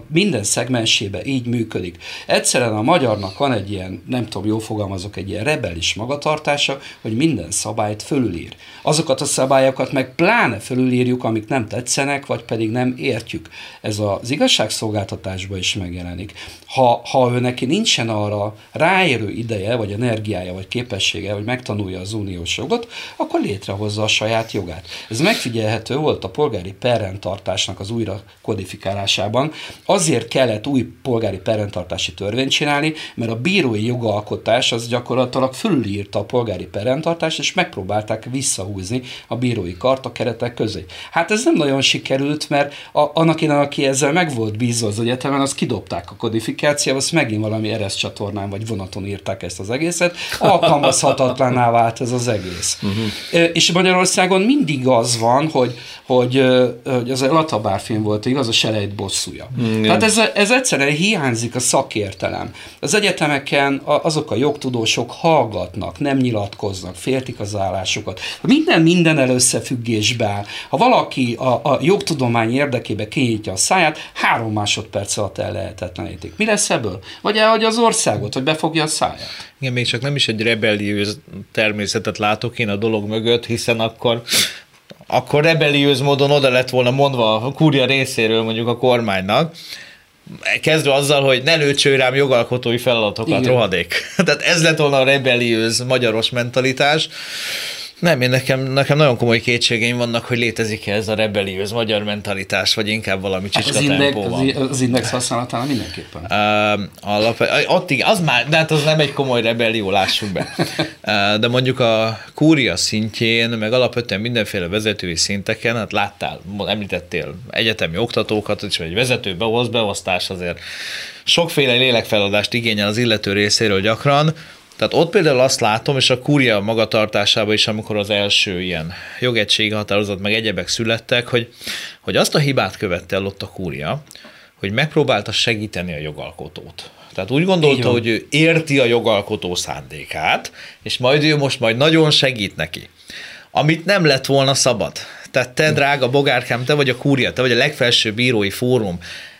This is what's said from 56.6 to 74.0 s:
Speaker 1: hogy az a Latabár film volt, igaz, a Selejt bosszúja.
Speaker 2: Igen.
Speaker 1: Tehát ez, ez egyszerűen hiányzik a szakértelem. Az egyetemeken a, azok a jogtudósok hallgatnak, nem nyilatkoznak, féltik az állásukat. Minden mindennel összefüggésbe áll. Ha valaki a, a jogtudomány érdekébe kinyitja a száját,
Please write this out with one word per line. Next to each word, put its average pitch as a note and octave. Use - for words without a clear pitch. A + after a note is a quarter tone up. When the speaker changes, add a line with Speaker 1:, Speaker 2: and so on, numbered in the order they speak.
Speaker 1:
hogy B2
az C3
a C3+
Latabár A2
film G#2+
volt, G#2
igaz, B2+
a A2+
Selejt G#2
bosszúja. -
Speaker 2:
Igen. A2
Speaker 1:
Tehát D3+
ez, A3
ez G3+
egyszerűen E3
hiányzik D3
a B2
szakértelem. G2
Az -
egyetemeken D3
a, D3
azok D#3
a G#2
jogtudósok B2
hallgatnak, G2+
nem C#3
nyilatkoznak, G2+
féltik B2+
az G#2
állásukat. F#2+
Minden D4+
mindennel D#3+
összefüggésbe A#2
áll. G2+
Ha C3+
valaki D#3+
a, C3
a C3+
jogtudomány C3
érdekébe A#2
kinyitja A2+
a F#2+
száját, D#3+